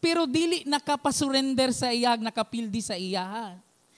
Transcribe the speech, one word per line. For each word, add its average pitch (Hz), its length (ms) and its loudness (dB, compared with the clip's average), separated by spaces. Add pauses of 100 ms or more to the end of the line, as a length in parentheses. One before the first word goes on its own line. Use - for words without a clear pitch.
Pero 339 240 2
dili 320 400 0
nakapasurrender 269 1120 0
sa 247 160 -2
iya, 240 240 2
nakapildi 226 640 -4
sa 202 160 -6
iya. 185 640 -6 (380)